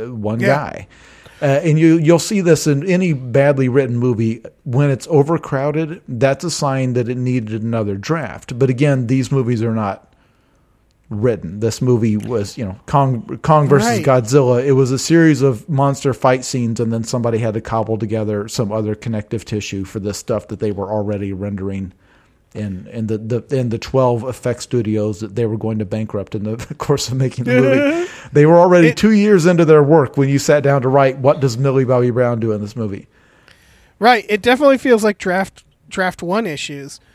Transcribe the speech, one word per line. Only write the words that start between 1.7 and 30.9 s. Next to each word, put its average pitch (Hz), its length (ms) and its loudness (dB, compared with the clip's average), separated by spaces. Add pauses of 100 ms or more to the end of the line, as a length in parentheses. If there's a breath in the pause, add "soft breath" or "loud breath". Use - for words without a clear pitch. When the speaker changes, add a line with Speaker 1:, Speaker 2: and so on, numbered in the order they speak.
Speaker 1:
you, 165 180 6
you'll 160 220 4
see 202 220 -2
this 160 260 2
in 143 200 0
any 180 240 2
badly 135 560 0
written 123 280 0
movie. 117 440 0 (220)
When 143 260 0
it's 135 220 -4
overcrowded, 151 960 0
that's 135 380 0
a 170 60 -4
sign 131 420 -2
that 120 160 -2
it 123 80 -4
needed 123 460 -4
another 110 340 -2
draft. 127 600 -6
But 131 140 2
again, 131 380 0
these 131 240 0
movies 120 320 0
are 113 100 -2
not 101 400 -6 (960)
written. 104 500 -4
This 110 240 -4
movie 117 340 2
was, 104 400 -6
you 120 80 -8
know, 95 120 -8 (100)
Kong, 131 560 -2
Kong 151 260 2
versus 139 200 4
Speaker 2:
Right. 214 160 -2
Speaker 1:
Godzilla. 127 600 2
It 143 80 2
was 131 200 2
a 135 60 -2
series 160 440 4
of 131 260 0
monster 139 460 -2
fight 131 300 0
scenes, 117 340 -4
and 113 140 -2
then 113 100 -4
somebody 117 360 -2
had 110 160 -4
to 110 60 -6
cobble 110 380 -4
together 107 480 -4
some 113 240 -4
other 107 240 -4
connective 110 500 -6
tissue 101 400 -6
for 110 140 -10
this 98 200 -6
stuff - 300 -6
that 104 120 -12
they 107 100 -4
were 98 220 -8
already 101 400 -4
rendering 95 600 -8 (600 soft breath)
in, 104 380 -10
in 110 140 -6
the, 110 100 -2
the, 113 400 -6
in 127 120 -2
the 113 100 -4
twelve 123 460 0
effect 123 360 -6
studios 107 600 -2
that 101 160 -12
they 117 100 -2
were 110 100 -4
going 110 220 -4
to 107 60 -4
bankrupt 107 500 -8
in 104 80 -6
the 107 140 -6
<laughs> 123 220 -12
course - 300 -2
of 127 80 -4
making 127 280 -2
the 247 160 2
movie. 285 540 2
Speaker 2:
<laughs> - 180 -20
Speaker 1:
They 147 120 6
were 165 140 6
already 175 300 6
Speaker 2:
It 156 80 0
Speaker 1:
two 214 160 4
years 202 340 4
into 170 180 4
their 151 180 8
work 143 340 4
when 139 120 2
you 139 100 2
sat 147 240 2
down 139 200 2
to 127 60 0
write, 135 300 2